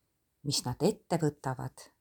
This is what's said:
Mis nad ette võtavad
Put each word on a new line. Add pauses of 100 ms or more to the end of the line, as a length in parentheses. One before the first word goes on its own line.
(460)
Mis
nad
ette
võtavad (100)